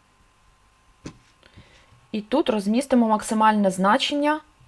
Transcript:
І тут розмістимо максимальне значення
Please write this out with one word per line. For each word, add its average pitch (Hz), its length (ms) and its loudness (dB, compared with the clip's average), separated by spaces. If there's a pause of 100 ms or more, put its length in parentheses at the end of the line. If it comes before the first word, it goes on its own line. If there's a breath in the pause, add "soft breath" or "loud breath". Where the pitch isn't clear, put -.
(2000 soft breath)
І 214 100 -6
тут 262 280 -2
розмістимо 226 580 0
максимальне 214 640 2
значення 285 680 0 (280)